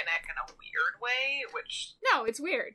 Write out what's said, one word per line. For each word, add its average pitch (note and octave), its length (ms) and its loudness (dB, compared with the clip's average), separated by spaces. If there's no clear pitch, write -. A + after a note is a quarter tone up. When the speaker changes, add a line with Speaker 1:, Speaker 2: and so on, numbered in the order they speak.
Speaker 1:
neck E3 240 0
in - 80 -12
a - 80 -6
weird - 560 -2
way, C4 400 0
which - 420 -6
Speaker 2:
No, C4 120 6
it's A3+ 140 0
weird. C#4+ 360 0